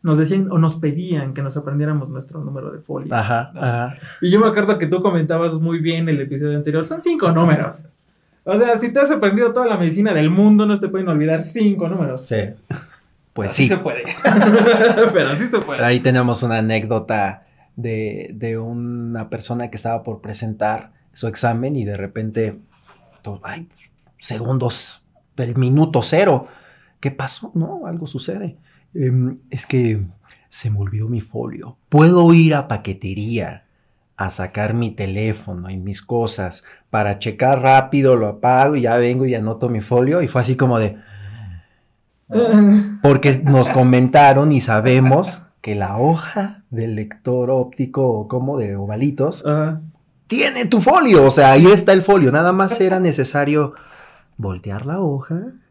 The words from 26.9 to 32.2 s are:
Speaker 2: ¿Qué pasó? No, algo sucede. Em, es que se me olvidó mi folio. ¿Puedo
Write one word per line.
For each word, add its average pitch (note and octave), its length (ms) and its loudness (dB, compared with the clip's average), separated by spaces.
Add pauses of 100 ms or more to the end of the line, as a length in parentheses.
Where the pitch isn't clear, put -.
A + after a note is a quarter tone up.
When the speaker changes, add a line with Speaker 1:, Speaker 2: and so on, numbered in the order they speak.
Speaker 2:
¿Qué C#3 100 -4
pasó? C3 440 -12
No, A#3+ 320 -6
algo E3+ 200 -10
sucede. F#3 520 -10 (360)
Em, B2+ 440 -2 (120)
es - 160 -10
que A2+ 360 -2 (480)
se - 200 -8
me G#2 100 -4
olvidó G#2+ 280 -6
mi A2+ 140 -6
folio. - 560 -12 (100)
¿Puedo E3+ 460 6